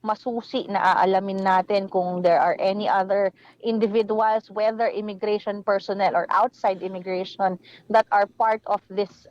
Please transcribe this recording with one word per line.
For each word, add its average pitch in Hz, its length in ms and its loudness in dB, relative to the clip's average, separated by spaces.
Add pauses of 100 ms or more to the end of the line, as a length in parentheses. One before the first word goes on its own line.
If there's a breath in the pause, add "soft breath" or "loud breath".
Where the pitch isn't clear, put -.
masusi 233 640 -4
na 196 320 2
aalamin 190 400 2
natin 190 480 0
kung 180 320 -2
there 170 240 4
are 170 160 0
any 196 320 0
other 196 400 0 (320 soft breath)
individuals, 220 880 0
whether 220 400 0
immigration 208 720 -4
personnel 196 560 0
or - 160 -4
outside 196 480 0
immigration, 185 720 -4 (320 loud breath)
that 220 240 4
are 202 160 2
part 220 400 0
of 202 240 -2
this, 190 400 -6